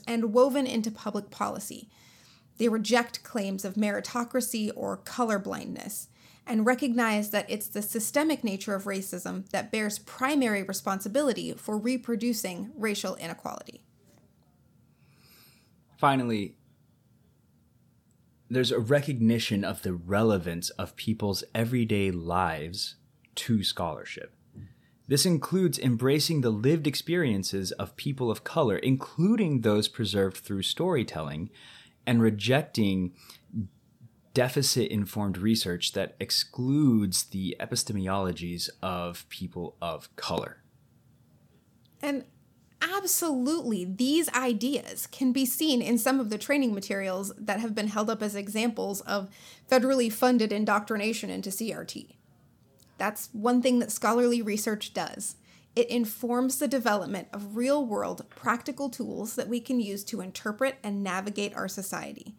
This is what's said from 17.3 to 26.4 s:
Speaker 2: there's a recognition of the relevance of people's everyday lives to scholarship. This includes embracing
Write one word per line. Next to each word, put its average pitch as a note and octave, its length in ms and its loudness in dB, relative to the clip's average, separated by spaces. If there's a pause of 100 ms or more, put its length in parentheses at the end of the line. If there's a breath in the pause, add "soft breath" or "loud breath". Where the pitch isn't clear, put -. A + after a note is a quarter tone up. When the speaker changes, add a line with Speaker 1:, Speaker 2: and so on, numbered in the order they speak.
Speaker 2:
there's B2 220 2
a G#2+ 80 2
recognition A#2 840 2
of F#2 200 -4
the F#2+ 100 0
relevance F2 800 2
of - 260 -8
people's G#2+ 460 -2 (120)
everyday A2+ 560 2
lives E2+ 840 -2 (400)
to A2 280 2
scholarship. - 720 -6 (720 loud breath)
This C#3 180 4
includes F3 540 2
embracing C3+ 640 2